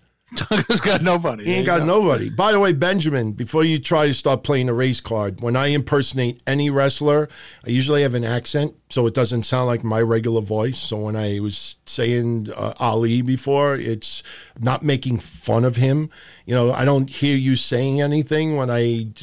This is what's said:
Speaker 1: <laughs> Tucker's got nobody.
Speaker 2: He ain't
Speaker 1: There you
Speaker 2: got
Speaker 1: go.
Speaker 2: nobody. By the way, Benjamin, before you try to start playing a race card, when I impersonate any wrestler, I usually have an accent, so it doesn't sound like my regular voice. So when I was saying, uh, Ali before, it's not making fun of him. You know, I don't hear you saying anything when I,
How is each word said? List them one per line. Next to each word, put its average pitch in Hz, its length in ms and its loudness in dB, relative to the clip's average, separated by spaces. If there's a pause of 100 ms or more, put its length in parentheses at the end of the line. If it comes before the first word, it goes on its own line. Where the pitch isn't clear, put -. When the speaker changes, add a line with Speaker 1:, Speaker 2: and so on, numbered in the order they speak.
(300)
Speaker 1:
<laughs> 240 60 -18
Tucker's 214 460 0
got 190 200 0
nobody. 170 440 0
Speaker 2:
He 175 80 0
ain't 185 120 0
Speaker 1:
There 175 100 2
you 170 40 2
Speaker 2:
got 156 80 0
Speaker 1:
go. 190 140 4
Speaker 2:
nobody. 135 280 2
By 185 220 2
the 208 80 4
way, 190 140 4
Benjamin, 147 580 0
before 123 320 0
you 160 160 2
try 151 280 2
to 143 60 2
start 135 300 0
playing 131 240 0
a 120 60 0
race 127 260 0
card, 104 400 -4
when 120 160 0
I 135 120 2
impersonate 135 800 0
any 143 240 0
wrestler, 147 600 2 (360)
I 117 40 -6
usually 131 320 2
have 135 120 2
an 120 120 -2
accent, 123 500 -2 (140)
so 120 180 2
it 113 60 0
doesn't 117 300 0
sound 127 240 0
like 120 180 -2
my 110 160 0
regular 113 400 2
voice. 110 360 -2
So - 200 -6
when 107 180 -4
I 104 240 -2
was - 460 -6
saying, 117 680 -2
uh, 107 240 -6
Ali 117 440 2
before, 139 560 0
it's 113 440 -6 (380)
not 123 240 0
making 131 360 0
fun - 440 -2
of 123 140 0
him. 139 320 2 (360)
You 113 100 -2
know, 120 180 2
I 120 100 -2
don't 135 260 2
hear 143 280 0
you 131 180 2
saying 135 460 0
anything 151 560 0
when 127 120 -2
I, 120 120 0 (420)